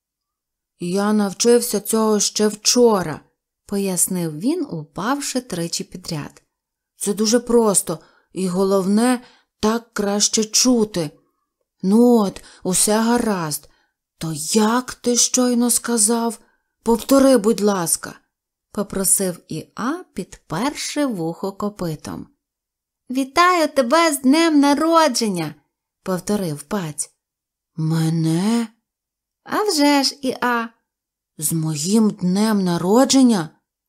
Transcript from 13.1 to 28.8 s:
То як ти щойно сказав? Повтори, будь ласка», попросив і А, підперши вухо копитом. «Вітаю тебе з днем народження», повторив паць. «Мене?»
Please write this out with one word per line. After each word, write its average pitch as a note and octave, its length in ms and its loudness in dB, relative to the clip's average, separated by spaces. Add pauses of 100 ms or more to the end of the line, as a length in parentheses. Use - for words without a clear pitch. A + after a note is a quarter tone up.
То D#3+ 140 -8 (200)
як A3 420 0
ти A#3+ 220 -2
щойно B3 540 2
сказав? A#3 680 -2 (440)
Повтори, C4 540 4
будь G3+ 240 2
ласка», G3 540 -2 (580)
попросив F#3+ 760 -4
і D#3 260 -10
А, A#3+ 180 -6 (220)
підперши C4 920 -6
вухо F#3+ 460 -6
копитом. F3 720 -8 (840)
«Вітаю D#4 580 2
тебе D4+ 440 2
з C4+ 80 -6
днем D#4 400 4
народження», C#4+ 920 2 (480)
повторив F#3 600 -4
паць. F3 480 -8 (640)
«Мене?» E3 920 0 (760)